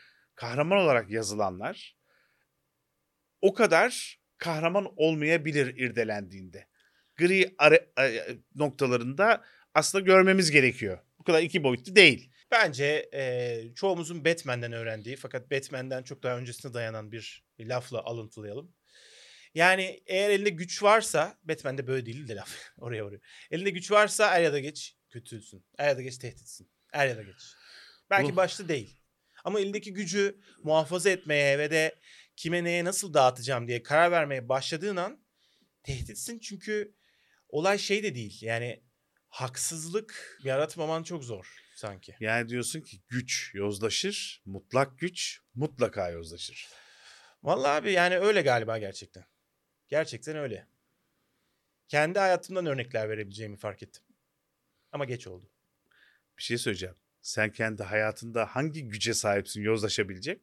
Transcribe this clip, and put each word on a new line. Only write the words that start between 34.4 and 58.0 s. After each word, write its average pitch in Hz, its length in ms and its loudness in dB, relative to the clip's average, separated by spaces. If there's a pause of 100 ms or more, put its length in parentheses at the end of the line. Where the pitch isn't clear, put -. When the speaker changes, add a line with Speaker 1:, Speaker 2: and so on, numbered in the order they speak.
Speaker 2:
başladığın 160 480 -2
an 196 280 -6 (580)
tehditsin. 135 560 -10
Çünkü 208 560 -8 (540)
olay 190 300 0
şey 202 240 -2
de 190 120 -4
değil. 104 260 -10
Yani 117 420 -4 (460)
haksızlık 160 1160 -8
yaratmaman 160 580 -2
çok 165 220 -10
zor 101 220 -10 (300)
sanki. 95 440 -14
Speaker 1:
Yani 113 280 -2
diyorsun 123 320 -6
ki - 280 -20
güç 123 460 -6
yozlaşır, 104 880 -4
mutlak 123 540 -4
güç - 420 -8 (140)
mutlaka 113 560 -2
yozlaşır. 85 580 -14 (720)
Speaker 2:
Vallahi 247 300 0
abi 233 200 0
yani 180 260 4
öyle 196 240 4
galiba 117 360 2
gerçekten. 95 460 -12 (640)
Gerçekten 151 480 -4
öyle. 120 300 -8 (1200)
Kendi 156 300 0
hayatımdan 185 480 0
örnekler 123 440 -4
verebileceğimi 104 460 -10
fark 101 260 -10
ettim. - 200 -20 (880)
Ama 143 120 -6
geç 123 220 -8
oldu. 92 240 -18 (880)
Speaker 1:
Bir - 40 -14
şey 120 160 -4
söyleyeceğim. 92 360 -6 (280)
Sen 107 300 -2
kendi 110 300 -4
hayatında 107 640 -2